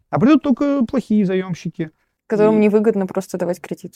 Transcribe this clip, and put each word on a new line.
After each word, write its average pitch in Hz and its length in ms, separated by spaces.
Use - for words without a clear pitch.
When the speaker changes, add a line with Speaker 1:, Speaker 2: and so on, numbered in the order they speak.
Speaker 1:
а 147 100
придут 269 240
только 285 420
плохие 214 400
заёмщики. 180 640
Speaker 2:
Которым 214 300
Speaker 1:
И - 20
Speaker 2:
невыгодно 208 460
просто 185 320
давать 175 220
кредит. - 360